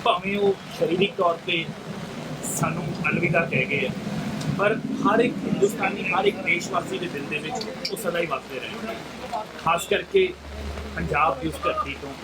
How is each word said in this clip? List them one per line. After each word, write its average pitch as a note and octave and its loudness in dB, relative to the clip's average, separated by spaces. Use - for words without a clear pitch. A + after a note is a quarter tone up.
ਭਾਵੇਂ G3 2
ਉਹ G3 6
ਸਰੀਰਕ F3 4
ਤੌਰ E3+ 4
ਤੇ E3 0
ਸਾਨੂੰ D#3+ 2
ਅਲਵਿਦਾ E3 2
ਕਹਿ C3 0
ਗਏ C#3 0
ਆ, - 0
ਪਰ G#3 4
ਹਰ G#3+ 2
ਇੱਕ - 4
ਹਿੰਦੁਸਤਾਨੀ, - 2
ਹਰ F#3 2
ਇੱਕ G3+ 4
ਦੇਸ਼ਵਾਸੀ - 0
ਦੇ A#2+ -4
ਦਿਲ - -6
ਦੇ D3+ -4
ਵਿੱਚ - -6
ਉਹ G3 -4
ਸਦਾ E3+ 0
ਹੀ E3+ 2
ਵਸਦੇ C3+ -4
ਰਹਿਣਗੇ। A#2+ -6
ਖਾਸ E3+ 2
ਕਰਕੇ F#3 4
ਪੰਜਾਬ D#3+ 2
ਦੀ E3 -4
ਉਸ D3+ -2
ਧਰਤੀ C#3 0
ਤੋਂ C#3 -10